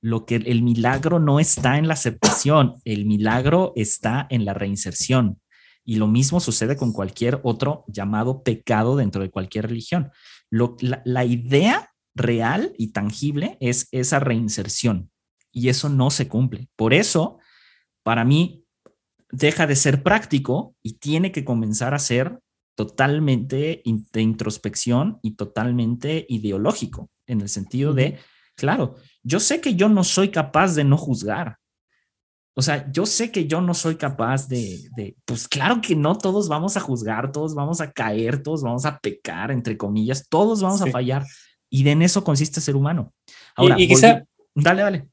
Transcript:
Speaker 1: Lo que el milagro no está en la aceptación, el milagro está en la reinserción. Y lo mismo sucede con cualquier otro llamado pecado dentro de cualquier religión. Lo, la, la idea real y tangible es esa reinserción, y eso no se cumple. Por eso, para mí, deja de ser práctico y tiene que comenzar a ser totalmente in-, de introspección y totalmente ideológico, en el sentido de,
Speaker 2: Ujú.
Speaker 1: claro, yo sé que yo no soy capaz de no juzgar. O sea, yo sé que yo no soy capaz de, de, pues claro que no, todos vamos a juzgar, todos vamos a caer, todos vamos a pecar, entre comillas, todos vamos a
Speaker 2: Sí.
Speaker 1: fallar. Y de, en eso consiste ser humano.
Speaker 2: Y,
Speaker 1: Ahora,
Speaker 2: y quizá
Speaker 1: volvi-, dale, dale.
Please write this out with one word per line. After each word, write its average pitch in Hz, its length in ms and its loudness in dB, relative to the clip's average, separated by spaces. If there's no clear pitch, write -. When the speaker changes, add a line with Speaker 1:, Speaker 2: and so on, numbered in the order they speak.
Speaker 1:
Lo 113 260 -2
que 120 100 -2
el 117 260 0
milagro 131 580 2
no 147 180 4
está 139 400 4
en 160 80 2
la 160 80 0
aceptación, 139 800 2
el 104 220 -2
milagro 123 680 2
está 113 540 -2
en 117 140 0
la 101 80 -4
reinserción. 101 880 -2
Y 113 120 -4
lo 107 100 2
mismo 135 320 2
sucede 131 380 -2
con 127 160 -2
cualquier 117 520 -4
otro 131 440 -2
llamado 107 540 -4
pecado 113 540 0
dentro 101 260 -2
de 95 80 -6
cualquier 107 380 -8
religión. 131 420 -6
Lo, 120 300 0
la, 127 240 -4
la 127 200 0
idea 139 680 0
real 131 640 -2
y 110 140 -4
tangible 143 680 -4
es 120 300 -2
esa 131 300 0
reinserción, 110 920 -2
y 123 200 0
eso 135 180 0
no 135 220 2
se 139 180 -2
cumple. 123 480 -2
Por 113 180 4
eso, 175 440 2
para 117 200 2
mí, 156 400 2
deja 147 340 2
de 143 100 2
ser 139 280 2
práctico 160 800 0
y 107 140 -10
tiene 165 340 -2
que 143 120 -6
comenzar 120 500 -2
a 143 40 -2
ser 139 400 -2
totalmente 139 1080 0
in-, 110 280 -2
de 110 100 0
introspección 113 1000 -2
y 110 100 -4
totalmente 120 960 -4
ideológico, 104 840 -4
en 113 140 -4
el 98 80 -6
sentido 127 440 -4
de, 135 180 0
Speaker 2:
Ujú. - 80 -12
Speaker 1:
claro, 139 400 -2
yo 175 160 0
sé 330 200 0
que 269 140 0
yo 190 140 4
no 202 160 4
soy 190 240 2
capaz 165 480 2
de 147 80 2
no 139 120 6
juzgar. 110 600 -4
O 131 60 -4
sea, 139 320 -2
yo 175 140 0
sé 226 260 -2
que 175 140 -2
yo 160 160 -2
no 175 100 0
soy 160 240 -2
capaz 135 500 -2
de, 107 480 -6
de, 101 300 -12
pues - 240 -6
claro 196 320 0
que 185 160 -2
no, 156 220 0
todos 196 320 -2
vamos 165 260 -2
a 196 40 -2
juzgar, 117 520 -6
todos 151 220 -6
vamos 151 260 -4
a 143 120 -8
caer, 113 500 -4
todos 147 200 -6
vamos 127 220 -4
a 143 140 -4
pecar, 95 520 -8
entre 120 280 -4
comillas, 110 500 -4
todos 208 320 2
vamos 196 220 0
a - 20 0
Speaker 2:
Sí. 143 60 0
Speaker 1:
fallar. 127 340 -2
Y 135 140 2
de, 147 80 6
en 160 100 4
eso 180 200 2
consiste 151 380 -2
ser 143 160 -2
humano. 143 380 -2
Speaker 2:
Y, - 60 -20
Speaker 1:
Ahora, - 220 8
Speaker 2:
y 185 100 6
quizá 233 300 10
Speaker 1:
volvi-, - 80 -14
dale, 170 280 4
dale. 180 300 -2